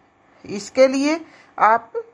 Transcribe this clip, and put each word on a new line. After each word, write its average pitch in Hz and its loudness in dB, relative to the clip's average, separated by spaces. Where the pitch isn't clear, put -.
इसके 202 0
लिए 285 -2
आप 226 2